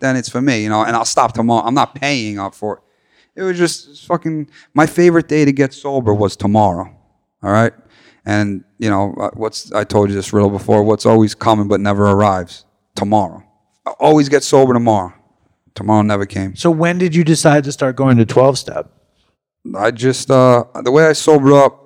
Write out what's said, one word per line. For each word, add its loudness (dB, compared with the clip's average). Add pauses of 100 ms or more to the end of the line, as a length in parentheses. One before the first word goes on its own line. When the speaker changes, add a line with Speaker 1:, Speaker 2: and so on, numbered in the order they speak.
Speaker 1:
then -2
it's -6
for -6
me, -2
you -4
know, 0
and -2
I'll -2
stop 0
tomorrow. -2
I'm -2
not -2
paying -6
up -8
for -10 (580)
it." -16
It -6
was -4
just -6
fucking, -6 (240)
my 4
favorite 2
day 2
to 2
get -2
sober -4
was -2
tomorrow, 0 (500)
all -4
right? 0 (540)
And, -4 (140)
you -4
know, -2
uh, -6
what's, -10
I -4
told 0
you -4
this -8
riddle 2
before, 0
what's -2
always 2
coming -2
but -2
never 0
arrives? -2 (300)
Tomorrow. -4 (440)
I -6 (100)
always 4
get 0
sober 2
tomorrow. 0 (640)
Tomorrow 0
never -2
came. -8
Speaker 2:
So 0
when -2
did -2
you 2
decide 2
to -8
start -4
going 2
to 4
twelve 2
step? -12 (840)
Speaker 1:
I 0
just, -4
uh, 4 (180)
the 0
way 4
I 2
sobered 4
up, 4